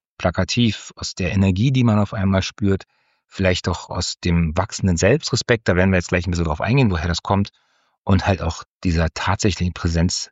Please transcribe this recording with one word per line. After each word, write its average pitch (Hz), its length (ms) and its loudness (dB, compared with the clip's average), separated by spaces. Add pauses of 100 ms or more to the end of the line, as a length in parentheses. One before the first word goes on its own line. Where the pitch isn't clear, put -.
(180)
plakativ 104 760 -2
aus - 180 -12
der 90 180 -4
Energie, 98 380 2
die 131 140 2
man 107 160 4
auf 101 120 -2
einmal 95 300 2
spürt, 98 400 -2 (460)
vielleicht 92 400 0
auch - 220 -4
aus 90 340 -6
dem 85 320 2
wachsenden 92 400 0
Selbstrespekt, 117 720 0
da 90 80 4
werden 95 160 4
wir 92 60 2
jetzt 85 100 -4
gleich 90 180 -2
ein 90 60 -2
bisschen 85 140 0
drauf 76 140 -4
eingehen, 123 300 2
woher 85 160 -4
das 85 160 -4
kommt, 101 280 0 (520)
und - 240 0
halt 87 160 0
auch 85 220 -6 (180)
dieser 82 320 0
tatsächlichen 92 580 -2
Präsenz 82 600 -2